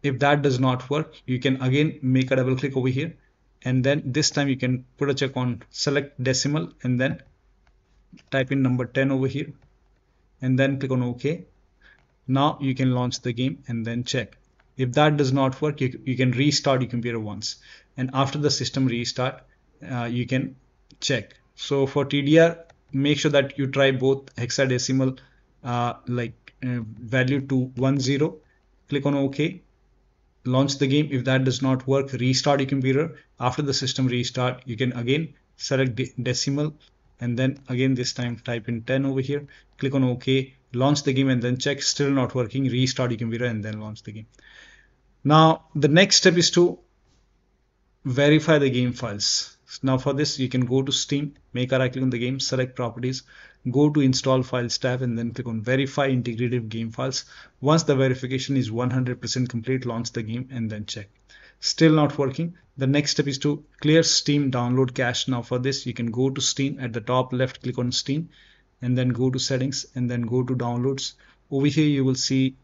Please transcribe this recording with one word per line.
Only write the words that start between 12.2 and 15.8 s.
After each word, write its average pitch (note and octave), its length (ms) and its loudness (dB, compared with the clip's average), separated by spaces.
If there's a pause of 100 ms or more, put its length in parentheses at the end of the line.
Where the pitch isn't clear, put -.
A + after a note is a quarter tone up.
Now C#3 320 2
you C3+ 140 -2
can C3 220 2
launch B2 260 -2
the B2 100 -4
game B2+ 360 -4
and A#2 180 -4
then A#2+ 180 -4
check. - 360 -6 (360)
If B2+ 180 -2
that D3+ 240 4
does C3+ 140 2
not C3+ 300 0
work, D3 180 -2